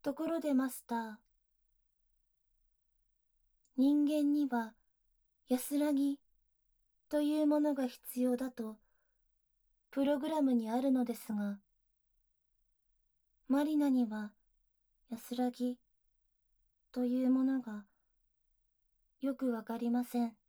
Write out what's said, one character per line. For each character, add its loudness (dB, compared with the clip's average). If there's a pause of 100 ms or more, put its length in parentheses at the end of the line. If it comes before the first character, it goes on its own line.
と -2
こ -4
ろ -2
で、 0
マ 2
ス -12
タ -4
ー。 -6 (2500)
人 4
間 2
に 2
は -4 (760)
安 -2
ら 2
ぎ 0 (920)
と 2
い 2
う 4
も 4
の 2
が 0
必 -8
要 2
だ -4
と -10 (1120)
プ 0
ロ 2
グ -4
ラ 0
ム 2
に 0
あ 0
る 2
の 2
で -4
す -10
が、 -4 (1900)
マ 4
リ 0
ナ 4
に 4
は -8 (760)
安 -10
ら 0
ぎ -4 (1120)
と -2
い 2
う 6
も 4
の 2
が -10 (1300)
よ -2
く -2
わ -4
か -8
り -2
ま 0
せ -2
ん。 -8 (120)